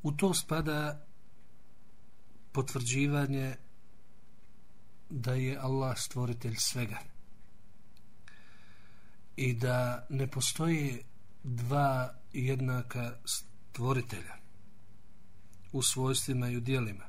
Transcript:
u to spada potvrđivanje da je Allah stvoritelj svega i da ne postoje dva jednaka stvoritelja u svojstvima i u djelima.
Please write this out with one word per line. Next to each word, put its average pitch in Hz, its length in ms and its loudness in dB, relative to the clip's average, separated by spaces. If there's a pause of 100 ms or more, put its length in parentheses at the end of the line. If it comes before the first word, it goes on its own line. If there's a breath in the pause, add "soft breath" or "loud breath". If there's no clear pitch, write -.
u 147 80 2
to 180 220 6
spada 151 720 2 (1500)
potvrđivanje 135 1040 2 (1500)
da 127 240 2
je 131 240 2
Allah 131 400 2
stvoritelj 120 600 0
svega 120 420 0 (2250 loud breath)
i 127 180 2
da 123 560 2
ne 135 180 2
postoje 143 760 2 (400)
dva 127 720 4 (180)
jednaka 127 920 2
stvoritelja - 1080 0 (1400)
u 135 100 2
svojstvima 127 680 2
i 123 80 0
u 120 40 0
djelima. 117 480 0